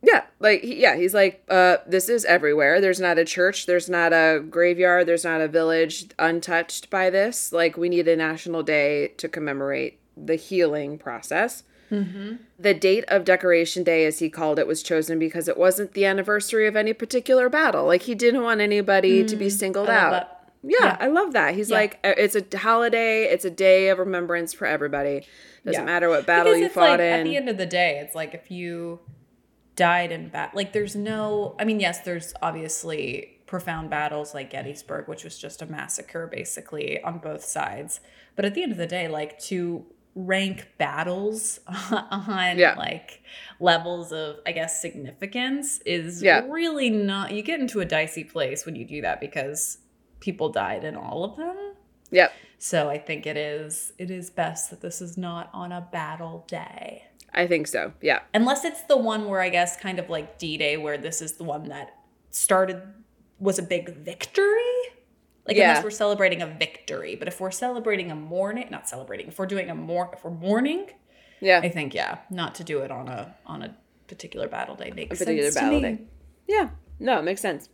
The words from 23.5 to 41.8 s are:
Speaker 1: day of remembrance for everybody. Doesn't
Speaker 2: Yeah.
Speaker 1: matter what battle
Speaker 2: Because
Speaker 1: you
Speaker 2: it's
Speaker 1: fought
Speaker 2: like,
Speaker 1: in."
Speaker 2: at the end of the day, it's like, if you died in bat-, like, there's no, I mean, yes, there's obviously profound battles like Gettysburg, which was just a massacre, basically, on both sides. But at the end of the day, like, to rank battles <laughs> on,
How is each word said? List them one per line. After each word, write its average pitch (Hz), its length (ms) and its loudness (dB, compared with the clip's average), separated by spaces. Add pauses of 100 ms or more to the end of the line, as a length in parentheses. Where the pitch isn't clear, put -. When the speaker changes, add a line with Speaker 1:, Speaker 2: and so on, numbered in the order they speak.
Speaker 1:
day 190 380 8
of 185 100 4
remembrance 175 540 -2
for - 140 -6
everybody. 143 560 -2 (420)
Doesn't - 160 -2
Speaker 2:
Yeah. 160 60 -6
Speaker 1:
matter 170 240 2
what 147 160 2
battle 175 260 6
Speaker 2:
Because 170 80 6
Speaker 1:
you 170 60 2
Speaker 2:
it's 170 80 -4
Speaker 1:
fought 170 240 8
Speaker 2:
like, - 20 4
Speaker 1:
in." 170 200 2
Speaker 2:
at 160 40 -2
the 160 140 -2
end 254 100 -4
of 220 80 -2
the 185 80 -2
day, 170 400 0
it's - 100 -14
like, 160 200 -8
if 170 160 -18
you 170 500 -10 (760)
died 175 360 2
in 160 160 -10
bat-, 156 260 -8
like, 196 180 -4
there's 208 220 -4
no, 208 640 -4
I 214 60 -2
mean, 214 160 0
yes, 180 200 0
there's 170 400 -8
obviously 156 1080 -6
profound 165 440 -8
battles 151 420 -4
like 135 180 -12
Gettysburg, 143 580 -12
which 156 160 -14
was 165 120 -16
just - 260 -16
a 160 40 -14
massacre, 160 640 -10
basically, - 760 -8
on 170 160 -8
both 156 260 -12
sides. - 560 -8 (360)
But 202 80 0
at 202 100 -2
the 349 80 -4
end 311 100 -4
of 180 60 -6
the 170 80 -4
day, 170 220 -4
like, 151 380 -8
to 175 380 -4 (300)
rank 190 540 -4 (100)
battles 180 840 -4
<laughs> - 20 -20
on, 190 920 -4